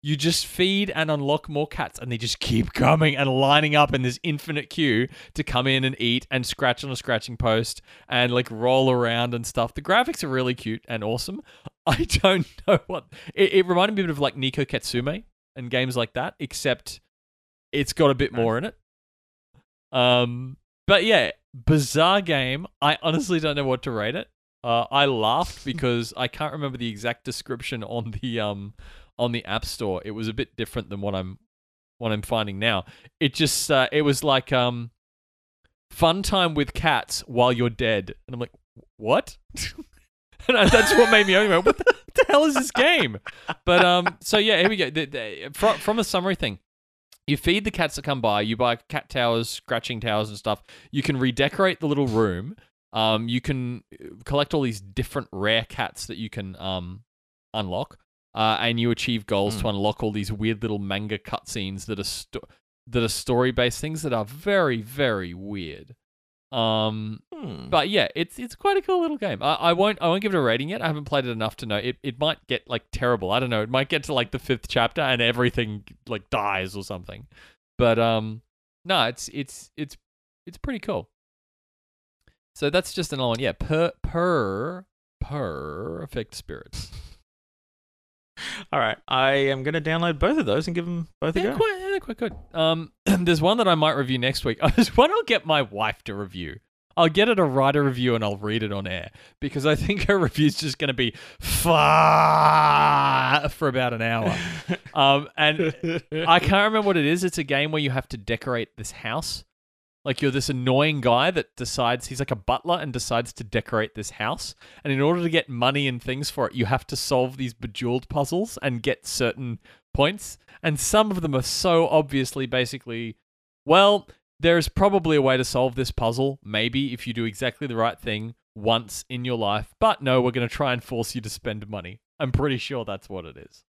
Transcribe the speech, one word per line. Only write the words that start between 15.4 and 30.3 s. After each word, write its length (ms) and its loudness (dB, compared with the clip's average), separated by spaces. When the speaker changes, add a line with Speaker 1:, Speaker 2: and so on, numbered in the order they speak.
Speaker 1:
and 160 -12
games 260 0
like 160 -2
that, 260 -6
except 600 -4
it's 220 -2
got 180 4
a 40 2
bit 180 -2
Speaker 2:
Nice. 80 -2
Speaker 1:
more 160 0
in 80 -6
it. 100 -10
Um, 680 2
but 180 6
yeah, 260 4
bizarre 680 4
game. 460 -2
I 200 2
honestly 380 0
don't 160 0
know 100 -2
what 180 0
to 80 -6
rate 240 -2
it. 120 -8
Uh, 280 2
I 140 4
laughed 600 0
Speaker 2:
<laughs> 0 -
Speaker 1:
because 520 -2
I 100 -4
can't 260 -6
remember 240 -8
the 120 -6
exact 360 -6
description 580 -8
on 380 -6
the, 180 -4
um, 340 -6
on 140 0
the 140 -6
App 200 -4
Store. 400 -4
It 60 -8
was 160 -6
a 60 -4